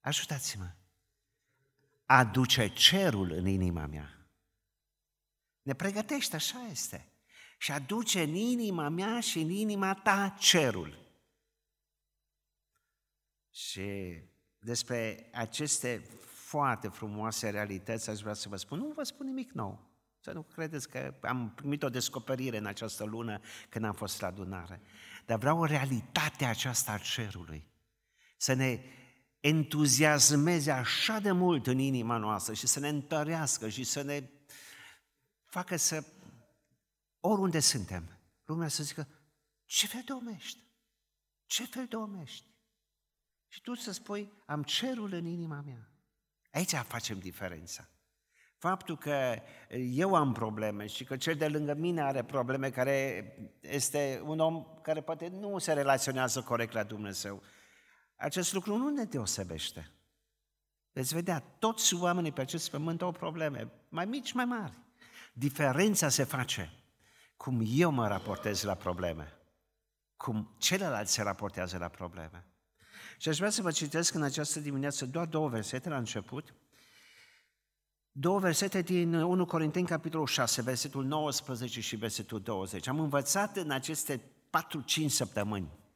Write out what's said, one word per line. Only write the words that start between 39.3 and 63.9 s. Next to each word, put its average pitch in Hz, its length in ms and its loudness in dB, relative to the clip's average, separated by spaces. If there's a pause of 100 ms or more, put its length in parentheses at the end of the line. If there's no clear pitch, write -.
"Ce - 220 2
fel 240 180 -8
de 277 80 -8
om 247 140 -8
ești? 214 320 -10 (880)
Ce - 180 -2
fel 247 220 -8
de 220 100 -6
om 214 180 -6
ești?" 160 320 -14 (1040)
Și - 120 -20
tu 240 140 -6
să 233 180 -8
spui, 202 400 -8 (140)
"Am 147 160 -2
cerul 226 500 -2
în 170 120 -4
inima 170 360 -6
mea." 127 300 -14 (600)
Aici 175 240 0
facem 117 440 -4
diferența. 87 720 -10 (720)
Faptul 185 400 -2
că 131 440 0 (480)
eu 180 240 4
am 147 180 6
probleme 107 540 -2
și - 180 -8
că 135 120 -6
cel 160 180 0
de 151 140 2
lângă 147 260 0
mine 165 280 0
are 135 220 0
probleme, 135 460 0
care 127 540 0 (360)
este 139 640 0
un 156 140 -4
om 160 280 2 (160)
care 156 200 -2
poate 165 260 -6
nu 196 300 -6
se 165 140 0
relaționează 131 720 2
corect 117 300 0
la 110 100 -2
Dumnezeu, 101 600 -6 (760)
acest 170 360 -2
lucru 196 240 -2
nu 269 140 0
ne 285 140 0
deosebește. 92 840 -4 (1040)
Veți 135 220 -4
vedea, 175 240 0
toți - 560 2
oamenii 175 380 2
pe 139 80 -4
acest 135 300 -4
pământ 165 320 -2
au 180 100 -2
probleme, 156 580 -4 (180)
mai 165 160 -4